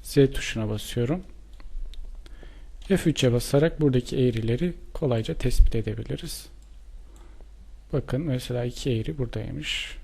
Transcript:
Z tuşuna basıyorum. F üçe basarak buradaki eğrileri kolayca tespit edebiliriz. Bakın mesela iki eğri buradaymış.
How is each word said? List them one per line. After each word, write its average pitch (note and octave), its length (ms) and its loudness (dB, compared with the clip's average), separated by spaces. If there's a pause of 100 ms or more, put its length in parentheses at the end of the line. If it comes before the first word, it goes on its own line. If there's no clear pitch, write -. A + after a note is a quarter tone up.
Z - 120 -12
tuşuna C3+ 540 4
basıyorum. A#2+ 540 -2 (1700)
F F3 220 4
üçe C3 220 4
basarak C#3+ 480 4
buradaki C3 360 4
eğrileri B2 580 2 (180)
kolayca A#2+ 420 0
tespit - 400 8
edebiliriz. A2+ 720 -4 (1500)
Bakın C3 300 0
mesela B2 420 -2
iki B2 260 -2
eğri A#2+ 280 0
buradaymış. B2 840 -6